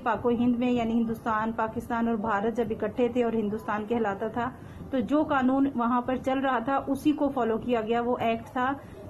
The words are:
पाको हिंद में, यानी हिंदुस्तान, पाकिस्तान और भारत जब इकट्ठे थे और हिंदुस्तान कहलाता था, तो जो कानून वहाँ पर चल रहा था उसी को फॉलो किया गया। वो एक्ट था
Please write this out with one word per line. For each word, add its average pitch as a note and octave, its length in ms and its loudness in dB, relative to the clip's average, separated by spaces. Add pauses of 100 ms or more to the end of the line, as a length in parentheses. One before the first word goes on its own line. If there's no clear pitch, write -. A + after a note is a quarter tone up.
पाको A#3 240 2
हिंद A#3+ 300 4
में, B3 120 2
यानी A3+ 220 0
हिंदुस्तान, A3+ 600 0
पाकिस्तान A#3 560 -2
और A#3 120 2
भारत A3 340 0
जब A3+ 160 0
इकट्ठे A3+ 440 0
थे B3 80 4
और A3+ 120 0
हिंदुस्तान G#3+ 500 -2
कहलाता A3 440 0
था, A#3+ 180 -2 (440)
तो C4 100 0 (100)
जो D4+ 140 4
कानून C4+ 500 2
वहाँ A#3+ 320 2
पर B3+ 100 0
चल C4 240 0
रहा C4 260 2
था C#4 100 2 (140)
उसी C#4 280 2
को C#4+ 160 2
फॉलो A3+ 220 0
किया A#3 240 0
गया। A3+ 200 0
वो A#3+ 160 0 (140)
एक्ट A3+ 240 -4
था B3+ 160 0 (380)